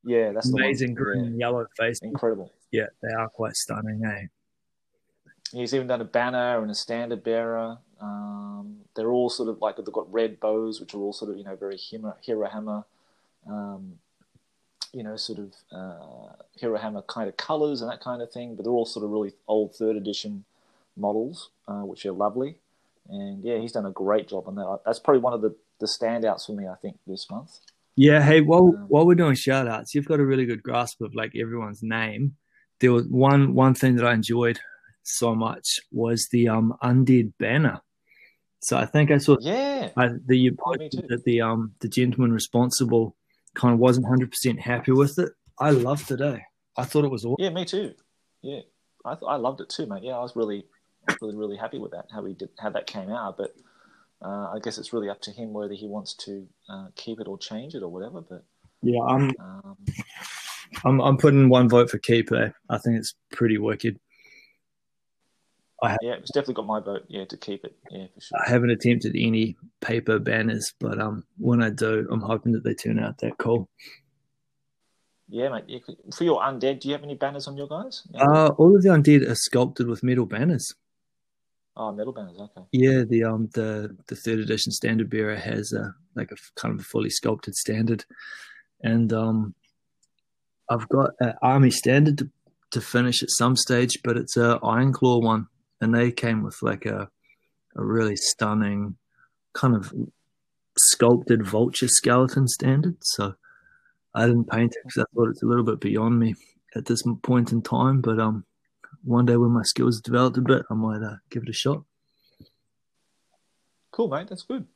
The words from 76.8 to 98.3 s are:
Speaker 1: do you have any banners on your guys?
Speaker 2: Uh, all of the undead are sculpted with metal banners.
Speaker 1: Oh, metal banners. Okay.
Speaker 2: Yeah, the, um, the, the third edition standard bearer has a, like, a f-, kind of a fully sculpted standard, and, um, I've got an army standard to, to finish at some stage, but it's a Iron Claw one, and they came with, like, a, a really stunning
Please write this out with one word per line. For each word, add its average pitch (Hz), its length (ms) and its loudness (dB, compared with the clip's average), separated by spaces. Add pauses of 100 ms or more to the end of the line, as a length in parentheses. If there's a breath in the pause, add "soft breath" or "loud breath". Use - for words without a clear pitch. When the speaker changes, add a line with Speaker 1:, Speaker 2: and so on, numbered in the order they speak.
Speaker 1:
do 135 80 -8
you 143 60 -4
have 147 80 -10
any 147 140 -12
banners 139 320 -6
on 139 80 -12
your 143 120 -10
guys? 196 460 -12
Speaker 2:
Uh, 151 420 6
all 170 180 10
of 196 80 8
the 190 80 8
undead 147 380 8
are 120 60 0
sculpted 123 540 0
with 113 140 -6
metal 123 240 2
banners. 131 460 -2 (1040)
Speaker 1:
Oh, 110 160 -8
metal 107 200 -8
banners. 95 260 -16
Okay. 101 240 -18 (100)
Speaker 2:
Yeah, 131 340 6
the, 113 180 2
um, 110 300 -2
the, 107 420 -6 (100)
the - 100 -10
third 113 220 -4
edition 110 340 -2
standard 113 380 -2
bearer 107 260 -2
has 107 360 -6
a, 104 220 -6 (200)
like, - 160 -8
a - 40 -16
f-, - 200 -20
kind - 180 -6
of 101 80 -6
a 98 40 -16
fully 107 260 -4
sculpted 107 460 -4
standard, 113 480 -2 (760 loud breath)
and, 113 320 2
um, 110 420 -2 (1160)
I've 113 180 -2
got 135 220 4 (100)
an 117 220 0
army 131 280 8
standard 147 480 4
to, - 120 -4 (400)
to 120 100 -2
finish 123 420 0
at 120 80 -6
some 123 260 2
stage, 123 460 2
but 120 140 0
it's 117 200 -4
a 117 260 4
Iron 120 320 2
Claw 123 240 4
one, 110 300 2 (320)
and 113 140 2
they 120 180 4
came 113 300 -2
with, 104 200 -6
like, 107 240 -4
a, 101 220 -6 (680)
a - 80 -6
really 107 320 0
stunning 104 800 -2 (560)